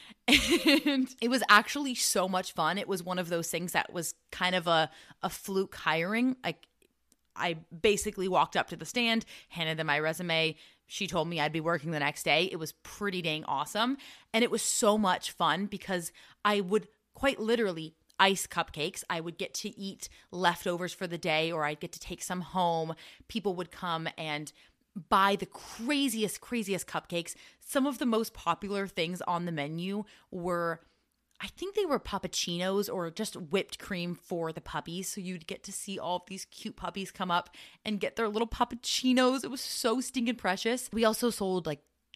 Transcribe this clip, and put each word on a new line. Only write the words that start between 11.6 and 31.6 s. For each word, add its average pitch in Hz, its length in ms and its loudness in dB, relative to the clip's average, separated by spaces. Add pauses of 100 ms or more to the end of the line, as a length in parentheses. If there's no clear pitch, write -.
working 160 300 -2
the 160 80 -2
next 143 240 -2
day. 165 280 4
It - 80 -6
was 156 140 -8 (100)
pretty 190 400 -4
dang 156 220 -2
awesome. 208 520 -2 (360)
And 226 120 4
it 233 60 2
was 214 120 0
so 208 360 4
much 190 340 2
fun 170 340 2
because 180 460 -4 (320)
I 208 160 4
would 196 280 2 (260)
quite - 260 0
literally 196 540 0 (240)
ice 196 280 4
cupcakes. 165 640 -4
I 170 100 -2
would 165 180 -10
get - 160 -8
to - 240 -8
eat 196 300 -10 (220)
leftovers 175 600 0
for - 140 -8
the 170 120 -6
day, 160 320 2
or 160 140 -2
I'd 151 160 -2
get 170 120 -10
to - 80 -14
take - 220 -12
some 180 200 -6
home. 165 520 0 (340)
People 196 280 -4
would 175 160 -6
come 165 440 -4
and 151 360 -6 (560)
buy 202 280 6
the 190 100 -4
craziest, 233 920 -2
craziest 196 460 -2
cupcakes. 170 480 -4 (260)
Some 269 260 0
of 269 120 -2
the 294 80 0
most 226 280 0
popular 196 520 -2
things 175 360 -2
on 175 240 0
the 175 60 -2
menu 170 520 -4 (260)
were, 170 500 -2 (600)
I 202 60 -10
think 381 280 -8